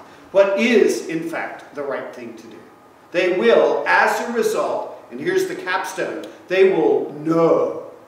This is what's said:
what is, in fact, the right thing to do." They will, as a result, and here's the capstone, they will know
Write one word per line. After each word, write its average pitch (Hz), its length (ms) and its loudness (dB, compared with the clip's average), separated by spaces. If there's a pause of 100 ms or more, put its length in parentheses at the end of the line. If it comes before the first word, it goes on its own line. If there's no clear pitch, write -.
(320)
what 196 280 4
is, 226 480 2
in 165 200 -6
fact, - 460 -10
the 143 80 -8
right 127 320 -8
thing 117 220 -14
to - 80 -18
do." - 140 -20 (540)
They 180 260 0
will, - 500 2
as 214 340 2
a 240 120 -6
result, 180 760 -2
and 120 100 -12
here's 185 280 0
the 170 80 -8
capstone, - 680 -6 (220)
they 190 220 6
will 156 440 2
know 165 680 2 (240)